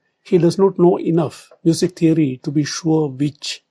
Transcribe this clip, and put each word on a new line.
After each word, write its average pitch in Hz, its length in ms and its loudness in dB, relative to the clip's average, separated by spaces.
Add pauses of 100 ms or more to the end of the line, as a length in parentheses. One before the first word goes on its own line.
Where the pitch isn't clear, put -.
(220)
he - 160 0
does 170 200 2
not 190 200 2
know 175 200 4
enough 165 520 -4 (140)
music 165 340 0
theory 156 440 0
to 160 80 -8
be 147 140 0
sure 156 440 -2
which 139 640 -8